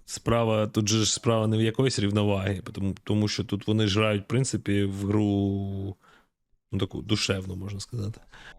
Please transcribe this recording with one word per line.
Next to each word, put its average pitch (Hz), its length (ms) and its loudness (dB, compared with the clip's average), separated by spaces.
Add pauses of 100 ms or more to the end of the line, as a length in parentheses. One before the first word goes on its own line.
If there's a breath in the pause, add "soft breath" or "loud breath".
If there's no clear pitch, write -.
Справа, 113 640 2
тут 107 200 0
же 107 180 4
ж - 80 0
справа 113 340 2
не 110 100 2
в 110 40 4
якоїсь 120 380 2
рівновагі, 101 640 0 (120)
тому, 95 300 -4
тому 107 240 2
що 101 160 -2
тут 98 240 -4
вони 110 200 2
ж 98 120 2
грають, 107 240 2
в - 40 -18
принципі, 104 560 0
в 98 220 -2
гру, 98 920 0 (760 soft breath)
ну, 98 80 -2
таку - 220 -4
душевну, 95 540 -2
можна 98 240 -8
сказати. 107 420 -8 (380 loud breath)